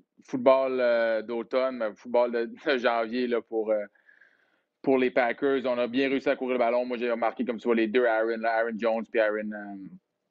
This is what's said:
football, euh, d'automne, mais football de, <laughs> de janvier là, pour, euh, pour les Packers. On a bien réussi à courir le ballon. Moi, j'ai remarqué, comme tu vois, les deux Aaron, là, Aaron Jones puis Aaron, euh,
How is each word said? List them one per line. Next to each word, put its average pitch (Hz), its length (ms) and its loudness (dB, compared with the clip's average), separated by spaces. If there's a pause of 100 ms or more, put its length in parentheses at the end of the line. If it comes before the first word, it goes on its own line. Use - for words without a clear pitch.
(240)
football, 131 580 2
euh, 117 400 2
d'automne, 120 560 -2
mais 110 160 -4
football 120 380 0
de, 117 140 0 (200)
<laughs> - 80 -
de 131 60 2
janvier 117 480 0
là, 120 120 0
pour, 110 320 -2
euh, 104 140 -2 (960)
pour 135 160 2
les 127 120 2
Packers. 131 540 0
On 123 140 -2
a 123 100 0
bien 135 220 0
réussi 135 180 -2
à 139 80 2
courir 127 200 -4
le 123 40 0
ballon. 120 240 2
Moi, 123 140 -6
j'ai 120 120 -2
remarqué, 113 360 -2
comme 113 140 -4
tu - 100 -8
vois, 117 60 4
les 113 120 2
deux 120 160 2
Aaron, 113 360 0
là, 113 180 0
Aaron 117 200 -2
Jones 113 320 0
puis 117 120 2
Aaron, 107 320 0
euh, 104 220 -12 (560)